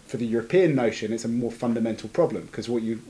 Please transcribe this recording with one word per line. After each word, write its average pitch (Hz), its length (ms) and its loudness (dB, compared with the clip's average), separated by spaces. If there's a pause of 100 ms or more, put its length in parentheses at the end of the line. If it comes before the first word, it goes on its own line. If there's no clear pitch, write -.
for - 100 -8
the 117 100 -2
European 147 480 4
notion, 113 380 0
it's 113 120 -4
a 120 40 -2
more 117 240 0
fundamental 113 560 -2
problem, 110 420 0
'cause 110 180 -8
what 117 140 0
you 110 280 -2